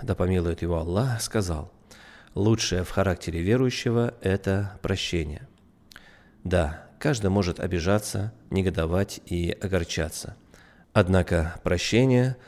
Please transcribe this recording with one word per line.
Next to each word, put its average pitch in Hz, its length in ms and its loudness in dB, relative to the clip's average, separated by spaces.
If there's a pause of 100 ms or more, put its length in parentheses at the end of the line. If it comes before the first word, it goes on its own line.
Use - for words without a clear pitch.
да 110 140 -2
помилует 90 480 0
его 85 140 0
Аллах, 110 440 -2
сказал: 87 500 -4 (640)
«Лучшее 98 500 2
в - 60 -8
характере 87 520 -2
верующего — 120 800 0
это 98 600 -2
прощение». 85 680 -4 (960)
Да, 85 440 0 (120)
каждый 113 300 0
может 92 300 2
обижаться, 98 760 -2 (160)
негодовать 90 760 0
и 87 260 -2
огорчаться. 85 840 -4 (560)
Однако 87 720 2
прощение 123 720 4 (120)